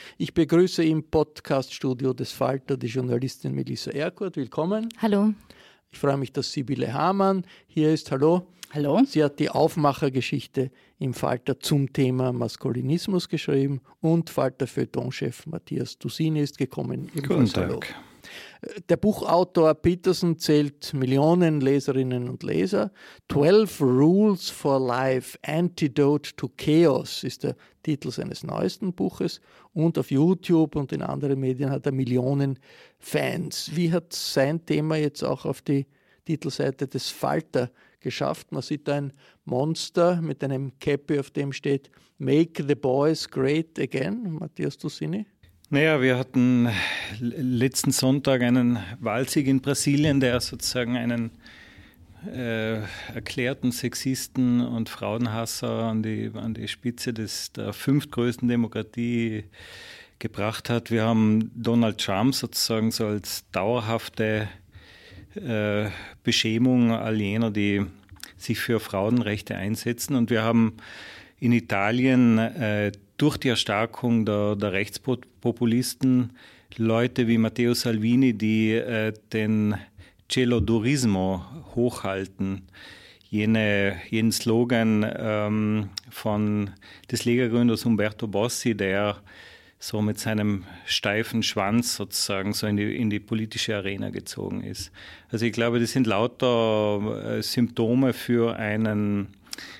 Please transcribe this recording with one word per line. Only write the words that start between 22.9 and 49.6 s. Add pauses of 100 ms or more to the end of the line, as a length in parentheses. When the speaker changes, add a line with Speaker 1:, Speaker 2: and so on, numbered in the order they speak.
Speaker 1:
Twelve
Rules
for
Life,
Antidote
to
Chaos
ist
der (260)
Titel
seines
neuesten
Buches. (340)
Und
auf
YouTube
und
in
anderen
Medien
hat
er
Millionen (400)
Fans.
Wie
hat
sein
Thema
jetzt
auch
auf
die (400)
Titelseite
des
Falter (300)
geschafft?
Man
sieht
da
ein (320)
Monster
mit
einem
Käppi,
auf
dem
steht: (280)
„Make
the
boys
great
again.“
Matthias
Tussini? (460)
Speaker 4:
Naja,
wir
hatten
l-,
letzten
Sonntag
einen (220)
Wahlsieg
in